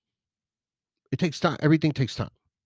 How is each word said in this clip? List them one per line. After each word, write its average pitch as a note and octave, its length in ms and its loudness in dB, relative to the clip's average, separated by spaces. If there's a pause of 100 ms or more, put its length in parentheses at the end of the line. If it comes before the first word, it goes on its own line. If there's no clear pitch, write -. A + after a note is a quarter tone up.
(1120)
It - 80 -4
takes E3 220 -2
time. D#3+ 200 0
Everything D3+ 320 4
takes B2+ 220 -2
time. - 160 -6 (360)